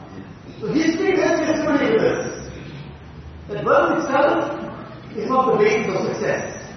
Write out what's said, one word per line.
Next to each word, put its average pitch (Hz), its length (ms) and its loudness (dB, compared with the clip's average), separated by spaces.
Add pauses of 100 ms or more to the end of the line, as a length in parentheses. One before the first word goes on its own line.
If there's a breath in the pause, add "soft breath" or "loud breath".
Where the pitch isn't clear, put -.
(600)
So 214 60 -4
history 330 500 2
has 320 220 4
testimony 294 540 2
to 220 40 6
this. - 540 0 (1000)
That 202 160 -6
wealth 294 320 4
itself 294 560 2 (640)
is 220 100 -4
not 262 240 4
the - 60 4
basis 190 380 4
of - 180 -2
success. - 400 -2 (240)